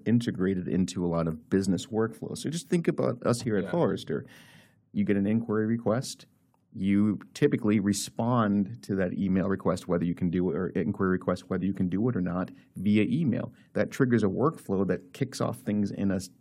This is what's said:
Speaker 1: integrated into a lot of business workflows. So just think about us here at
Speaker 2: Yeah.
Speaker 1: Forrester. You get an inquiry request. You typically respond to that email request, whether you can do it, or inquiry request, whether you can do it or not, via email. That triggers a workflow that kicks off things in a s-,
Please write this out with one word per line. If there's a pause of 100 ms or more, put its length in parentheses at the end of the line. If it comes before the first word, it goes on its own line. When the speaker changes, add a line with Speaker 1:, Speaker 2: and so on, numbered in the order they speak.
Speaker 1:
integrated
into
a
lot
of
business
workflows.
So
just
think
about
us
here
at
Speaker 2:
Yeah.
Speaker 1:
Forrester. (680)
You
get
an
inquiry
request. (480)
You (160)
typically
respond
to
that
email
request,
whether
you
can
do
it,
or
inquiry
request,
whether
you
can
do
it
or
not, (240)
via
email. (200)
That
triggers
a
workflow
that
kicks
off
things
in
a
s-, (100)